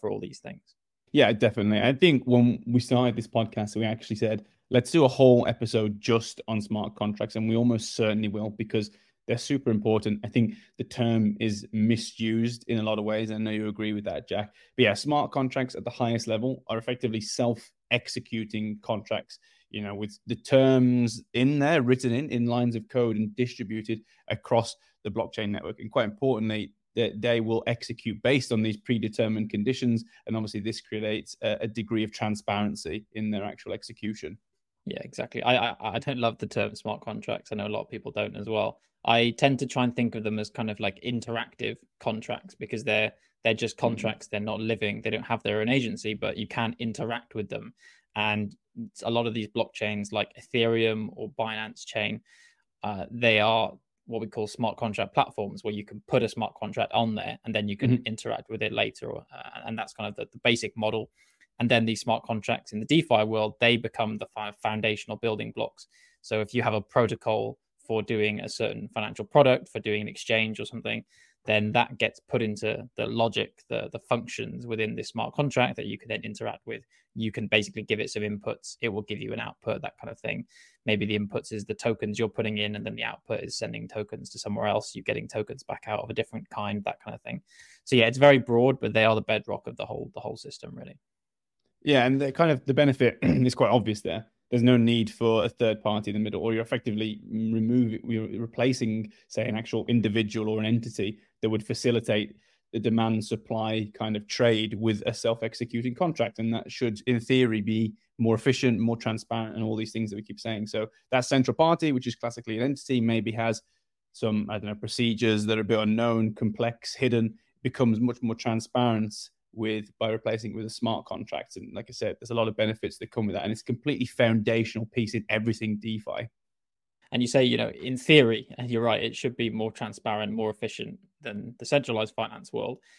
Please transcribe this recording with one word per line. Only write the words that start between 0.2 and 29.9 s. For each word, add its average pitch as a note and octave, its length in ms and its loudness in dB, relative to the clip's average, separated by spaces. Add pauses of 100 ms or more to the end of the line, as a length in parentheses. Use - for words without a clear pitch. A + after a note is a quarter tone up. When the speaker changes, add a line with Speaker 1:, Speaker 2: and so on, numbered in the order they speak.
Speaker 1:
these - 200 -12
things. - 200 -14 (520)
Speaker 2:
Yeah, B2 200 8
definitely. G#2+ 480 4
I B2+ 140 4
think C#3 300 6
when A#2+ 420 6
we A#2+ 140 4
started B2 360 2
this A2+ 120 -6
podcast, G#2+ 460 -2
we A2 120 -2
actually A2+ 300 -4
said, G#2+ 280 -2 (240)
"Let's B2 220 2
do D#3+ 160 6
a - 20 6
whole B2+ 400 8
episode A2 500 -2
just - 480 0
on A2 140 -2
smart G#2+ 360 -6
contracts." G#2 400 -4
And A2 120 0
we A2+ 80 2
almost A#2 400 2
certainly G#2+ 320 2
will, G#2 220 -4
because G#2 400 -2 (360)
they're A#2 120 0
super C3+ 320 0
important. G#2+ 540 2
I A2+ 40 -6
think A2 260 2 (220)
the - 80 -6
term A2+ 560 2
is G#2 320 -2
misused A2+ 960 0
in A#2 100 0
a G#2+ 40 -2
lot G#2+ 160 0
of G#2 60 -4
ways. G#2+ 260 -2
I G#2+ 80 -6
know A2 120 -2
you G#2+ 180 -2
agree G#2+ 240 -4
with G#2 120 -4
that, E2 240 -6
Jack. G#2 240 -4 (240)
But B2+ 60 6
yeah, G#2 120 6
smart C#3+ 380 0
contracts C3 420 -2
at - 100 -8
the A#2+ 60 -4
highest A#2 360 0
level A#2+ 400 -2
are A2+ 120 -2
effectively A2+ 420 -2
self-executing A2+ 1600 -4
contracts, - 580 -6 (320)
you G#2 120 -8
know, G2+ 120 -8
with G#2 320 -10
the A#2 80 -2
terms B2+ 880 6 (120)
in C3+ 240 4
there, C#3+ 240 4
written B2 300 4
in, D3 180 -2
in A#2+ 160 0
lines A#2+ 280 2
of A2 140 -6
code A#2 280 2
and G#2+ 200 -2
distributed A2 640 -4 (280)
across A2 460 0 (300)
the G#2+ 60 -4
blockchain G#2 400 -4
network. G2+ 280 -6
And A2 120 -12
quite A#2 160 2
importantly, G#2+ 640 -2 (240)
that G#2+ 240 0
they A#2 220 2
will A2+ 240 0
execute - 560 -6
based C3 280 2
on A2 120 2
these A2 160 0
predetermined A2 720 -2
conditions. A#2 540 0 (220)